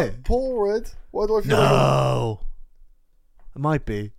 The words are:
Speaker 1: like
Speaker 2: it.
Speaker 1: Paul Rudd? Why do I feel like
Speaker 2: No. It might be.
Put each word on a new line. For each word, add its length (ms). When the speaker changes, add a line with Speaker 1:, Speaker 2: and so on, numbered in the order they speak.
Speaker 1:
like 100
Speaker 2:
it. 120
Speaker 1:
Paul 420
Rudd? 240
Why 160
do 120
I 40
feel 160
like 140
Speaker 2:
No. 720
It 40
might 260
be. 340